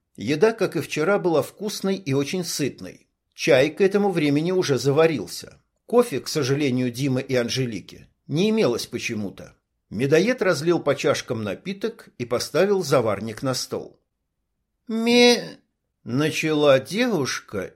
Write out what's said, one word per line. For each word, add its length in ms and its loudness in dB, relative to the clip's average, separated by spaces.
Еда, 360 2
как 220 -2
и 60 -2
вчера, 400 -2
была 220 2
вкусной 520 -6
и 180 -6
очень 320 -2
сытной. 640 -8
Чай 320 4
к 100 -4
этому 300 2
времени 400 0
уже 280 0
заварился. 840 0
Кофе, 320 2
к 80 -10
сожалению, 640 0
Димы 300 -2
и 160 -2
Анжелики 720 -4
не 240 0
имелось 360 0
почему-то. 680 -8
Медоед 520 2
разлил 380 0
по 160 0
чашкам 480 -2
напиток 640 -8
и 60 -6
поставил 580 0
заварник 640 -2
на 100 -2
стол. 460 -8
«Ме-», 720 2
начала 800 2
девушка, 840 -4